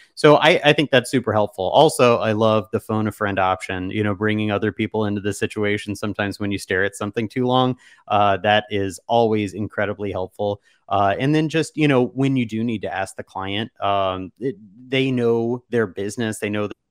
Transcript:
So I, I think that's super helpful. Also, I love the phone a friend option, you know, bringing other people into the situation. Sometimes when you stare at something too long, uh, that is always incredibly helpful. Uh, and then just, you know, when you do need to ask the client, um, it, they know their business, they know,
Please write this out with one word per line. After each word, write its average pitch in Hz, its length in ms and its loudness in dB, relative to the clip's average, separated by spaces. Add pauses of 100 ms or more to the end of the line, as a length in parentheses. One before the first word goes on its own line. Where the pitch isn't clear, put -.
(140)
So 151 220 6
I, 160 280 4
I 147 100 6
think 147 180 0
that's 123 180 4
super 113 240 -2
helpful. 104 320 -2
Also, 123 540 4
I 110 120 0
love 107 400 2
the 107 80 -2
phone 107 280 -2
a 104 40 -2
friend 101 280 -2
option, 92 500 -2
you 104 140 -2
know, 104 100 0
bringing 107 380 -2
other 104 200 0
people 107 340 -2
into 104 140 -4
the 101 140 -4
situation. 104 640 -4
Sometimes 101 440 -6
when 101 120 -4
you 95 80 -4
stare 95 260 -2
at 101 100 -6
something 107 320 -6
too 123 200 -4
long, 127 280 2 (320)
uh, 101 300 2
that 107 320 2
is 98 380 -4
always 110 460 2
incredibly 101 580 -6
helpful. 101 500 -6 (260)
Uh, 98 320 2
and 135 140 0
then 156 160 0
just, 156 260 -4
you 151 120 2
know, 127 200 4
when 135 300 0
you 123 80 0
do 110 180 -4
need 113 200 -4
to 95 100 -6
ask 95 220 -6
the 107 80 -12
client, 98 480 -6 (100)
um, 95 580 -2
it, 131 160 -6 (320)
they 135 240 0
know 117 580 0
their 117 180 0
business, 104 520 -6
they 107 100 -4
know, 104 200 -4 (220)